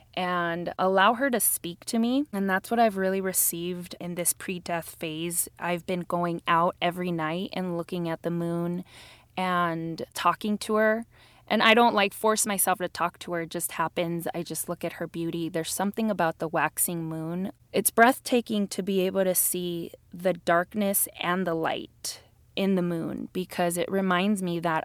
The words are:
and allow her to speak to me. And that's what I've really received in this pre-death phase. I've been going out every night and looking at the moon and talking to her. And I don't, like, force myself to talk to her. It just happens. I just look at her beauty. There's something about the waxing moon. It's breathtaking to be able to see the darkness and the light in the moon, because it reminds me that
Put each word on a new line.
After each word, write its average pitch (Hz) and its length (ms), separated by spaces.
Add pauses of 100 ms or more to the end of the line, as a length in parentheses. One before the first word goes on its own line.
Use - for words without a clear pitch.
(180)
and 175 600
allow 190 340
her 254 180
to 233 80
speak - 460
to - 140
me. 247 340
And 196 160
that's 185 220
what 233 100
I've 220 160
really 190 240
received 180 800
in 175 140
this 170 180
pre-death 175 640
phase. 170 480 (120)
I've 175 280
been 180 140
going 175 480
out 175 320
every 180 320
night 165 400
and 185 240
looking 170 320
at 165 140
the 170 80
moon 170 520 (540)
and 170 640 (120)
talking 208 440
to 214 180
her. 220 280 (440)
And 214 140
I 220 120
don't, 233 200
like, 202 200
force 214 320
myself 190 320
to 180 100
talk - 320
to - 140
her. 170 80
It 165 80
just - 220
happens. 170 600
I 170 80
just - 280
look 175 140
at 170 100
her 170 120
beauty. 170 440
There's 165 220
something 208 380
about 175 280
the 165 100
waxing 165 560
moon. 160 480 (200)
It's - 180
breathtaking 226 800
to - 140
be 190 200
able 190 220
to 185 100
see 175 580 (220)
the 180 180
darkness 180 760 (120)
and 180 260
the 170 80
light - 680 (340)
in 196 180
the 185 60
moon, 165 540
because 175 420
it 175 140
reminds 190 520
me 175 160
that 160 260